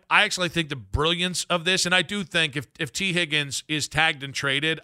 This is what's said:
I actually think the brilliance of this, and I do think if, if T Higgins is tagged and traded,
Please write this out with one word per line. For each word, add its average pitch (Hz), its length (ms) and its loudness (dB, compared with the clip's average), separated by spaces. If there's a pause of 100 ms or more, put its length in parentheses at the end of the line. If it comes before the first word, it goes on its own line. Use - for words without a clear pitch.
(100)
I 180 140 6
actually 185 260 0
think 165 180 -2
the 143 60 -6
brilliance 165 720 -2
of 175 160 0
this, 180 220 2
and 180 80 2
I 185 80 6
do 202 220 -4
think 160 320 0
if, 143 100 -6 (120)
if 160 140 -4
T 190 220 -2
Higgins 151 540 -2
is 151 200 -2
tagged 156 340 0
and 139 120 -10
traded, 147 500 0